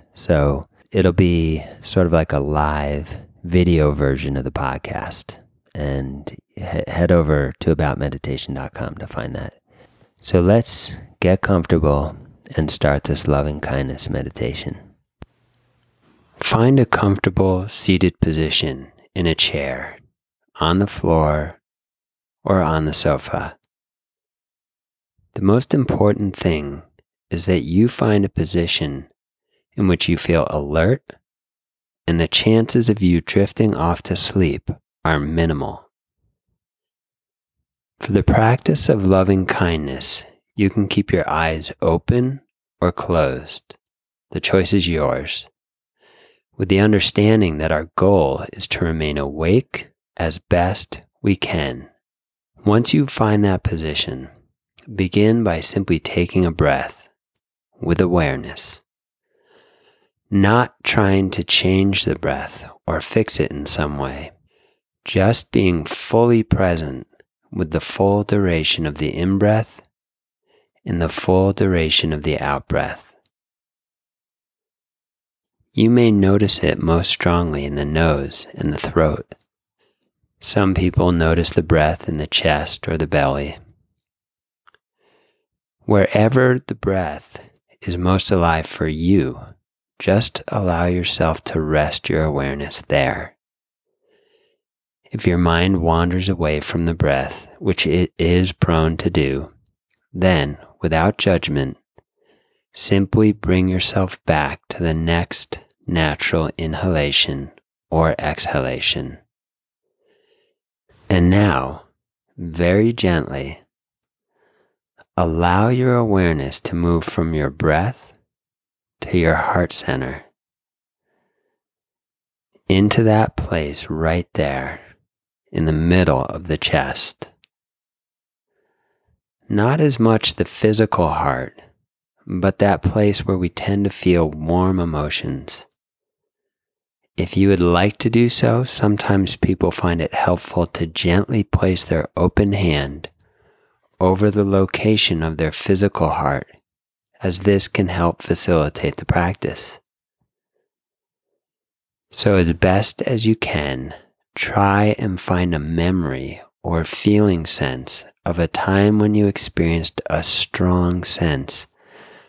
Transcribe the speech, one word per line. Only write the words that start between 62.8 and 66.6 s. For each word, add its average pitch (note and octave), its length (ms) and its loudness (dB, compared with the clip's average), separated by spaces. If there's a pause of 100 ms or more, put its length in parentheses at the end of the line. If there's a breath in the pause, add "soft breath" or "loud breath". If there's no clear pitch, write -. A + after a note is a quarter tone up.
or D#2+ 140 -4
fix - 400 -2
it - 120 -2
in D2 140 -8
some D2 320 -2
way, C#2 340 -8 (720)
just - 480 0
being F2+ 320 2
fully A#2 580 2
present D#2+ 640 -2 (480)